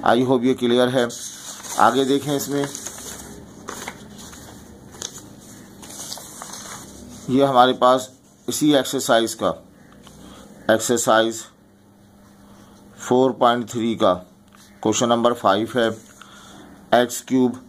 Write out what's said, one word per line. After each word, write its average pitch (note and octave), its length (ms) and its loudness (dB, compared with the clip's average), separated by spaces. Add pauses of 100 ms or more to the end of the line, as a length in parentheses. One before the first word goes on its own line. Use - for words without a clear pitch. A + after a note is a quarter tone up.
I A#2+ 240 2
hope B2 160 2
ये C3 100 2
क्लियर B2 340 4
है। B2 200 0 (720)
आगे B2 240 4
देखें C#3 320 0
इसमें, C#3 300 -4 (4000)
ये C3+ 140 4
हमारे B2+ 300 4
पास B2 360 2 (380)
इसी D3+ 260 0
एक्सरसाइज B2 600 0
का, G2+ 140 -2 (1200)
एक्सरसाइज A2+ 720 2 (1600)
फ़ोर B2+ 340 2
पॉइंट A#2+ 380 0
थ्री A#2 260 -2
का F#2+ 160 2 (680)
क्वेश्चन A2 260 0
नंबर A#2 260 2
फ़ाइव G#2+ 420 0
है, A#2 120 0 (1040)
एक्स A#2+ 340 2
क्यूब B2+ 400 0